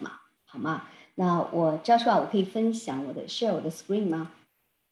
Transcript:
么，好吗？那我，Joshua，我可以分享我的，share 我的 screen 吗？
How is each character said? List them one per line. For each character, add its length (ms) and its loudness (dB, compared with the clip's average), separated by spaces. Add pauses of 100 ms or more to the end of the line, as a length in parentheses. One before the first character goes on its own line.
么， 100 -8 (340)
好 140 -14
吗？ 240 -4 (320)
那 260 2 (100)
我， 320 2
Joshua， 360 6
我 60 2
可 120 0
以 60 4
分 300 0
享 320 -6
我 80 -8
的， 140 -10
share 260 -2
我 80 -2
的 100 -4
screen 360 -2
吗？ 240 -2 (600)